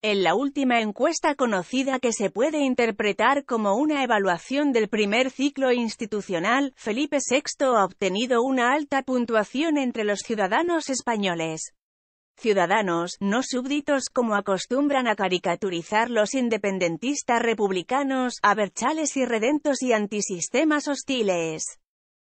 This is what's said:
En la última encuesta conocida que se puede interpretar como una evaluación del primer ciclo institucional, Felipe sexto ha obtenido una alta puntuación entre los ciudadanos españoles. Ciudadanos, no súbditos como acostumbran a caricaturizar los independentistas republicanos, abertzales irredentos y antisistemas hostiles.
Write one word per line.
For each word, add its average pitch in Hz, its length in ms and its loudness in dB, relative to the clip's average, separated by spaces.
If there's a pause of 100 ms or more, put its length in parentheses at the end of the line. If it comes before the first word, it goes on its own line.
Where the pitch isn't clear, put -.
En 202 220 2
la 170 100 4
última 254 460 2
encuesta 285 560 0
conocida 254 640 0
que 233 140 0
se 202 160 0
puede 302 300 0
interpretar 240 840 2
como 214 320 0
una 294 260 2
evaluación 240 720 0
del 220 160 2
primer 214 420 0
ciclo 269 440 0
institucional, 220 1040 -2
Felipe 277 420 -2
sexto 262 560 0
ha 202 80 6
obtenido 208 580 0
una 254 300 2
alta 277 320 0
puntuación 254 760 0
entre 240 280 -2
los 208 140 0
ciudadanos 262 680 -2
españoles. 185 840 -4 (640)
Ciudadanos, 180 840 2
no 208 240 0
súbditos 269 600 -2
como 233 300 -2
acostumbran 254 680 0
a 214 120 0
caricaturizar 185 920 0
los 214 240 0
independentistas 226 1080 -2
republicanos, 233 1000 0
abertzales 226 760 0
irredentos 254 640 0
y 254 100 0
antisistemas 214 960 0
hostiles. 185 800 -2 (580)